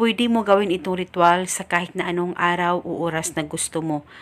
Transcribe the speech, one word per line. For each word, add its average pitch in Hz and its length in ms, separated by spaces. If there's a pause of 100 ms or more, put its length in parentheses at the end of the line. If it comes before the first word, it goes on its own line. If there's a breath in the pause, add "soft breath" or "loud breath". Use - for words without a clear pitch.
pwede 233 320
mo 226 80
gawin 202 320
itong 185 320
ritual 180 480
sa - 160
kahit 175 240
na 180 160
anong 175 320
araw 175 400
o 165 240
oras 160 320
na 160 80
gusto 160 400
mo. 151 240 (140 loud breath)